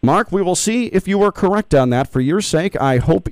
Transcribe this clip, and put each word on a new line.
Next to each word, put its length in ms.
Mark, 280
we 120
will 120
see 340
if 200
you 80
were 160
correct 420
on 140
that. 240
For 80
your 220
sake, 360
I 200
hope 340